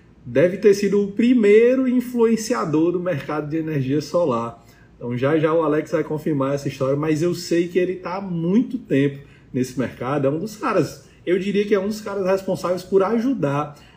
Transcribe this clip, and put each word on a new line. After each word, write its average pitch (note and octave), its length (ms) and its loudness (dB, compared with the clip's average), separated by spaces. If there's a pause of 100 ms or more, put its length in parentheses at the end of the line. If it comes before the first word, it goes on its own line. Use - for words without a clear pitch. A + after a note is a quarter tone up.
(240)
deve D#3 340 2
ter G3+ 180 6
sido G3+ 280 2
o G3 80 -6
primeiro A#3+ 760 4
influenciador A3+ 1040 0
do F3 80 -2
mercado D3+ 500 -4
de D#3 80 -4
energia D3 420 -2
solar. C#3+ 640 -2 (320)
Então B2 220 -6
já C#3+ 220 2
já D#3 120 2
o E3 120 2
Alex D3+ 260 0
vai D#3 140 0
confirmar D3 500 -2
essa C#3 140 -4
história, C3+ 280 -2
mas D3+ 280 0
eu F3 100 0
sei E3+ 360 -2
que F#3 100 -2
ele F3+ 160 0
tá F3 220 -8
há G3+ 40 -8
muito F#3 560 0
tempo C#3 480 0 (260)
nesse B2+ 280 -4
mercado, C3+ 480 -2
é - 20 0
um D3+ 80 -2
dos G#3+ 180 -8
caras, G3 540 -2 (160)
eu F#3 140 0
diria G3+ 260 -2
que G#3 80 -2
é G3+ 60 4
um F#3+ 80 -4
dos G#3+ 140 -6
caras G3 260 -6
responsáveis F#3 560 -2
por F#3+ 180 2
ajudar F#3 720 -2 (220)